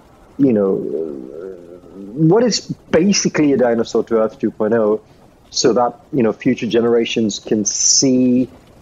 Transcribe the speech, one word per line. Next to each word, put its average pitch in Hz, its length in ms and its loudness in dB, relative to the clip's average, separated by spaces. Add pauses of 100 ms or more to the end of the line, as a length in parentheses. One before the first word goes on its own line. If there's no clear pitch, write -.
(380)
you 135 160 4
know, 98 220 2 (1400)
what 165 280 4
is 226 180 0 (280)
basically 165 640 2
a 131 40 2
dinosaur 113 480 0
to 113 120 -2
Earth 110 220 -2
two 110 100 -2
point 107 240 -2
oh, 107 280 2 (500)
so 131 220 0
that, 120 260 -2 (120)
you 135 120 0
know, 107 100 2
future 123 340 -2
generations 117 680 0
can 107 260 -2
see 127 840 2 (320)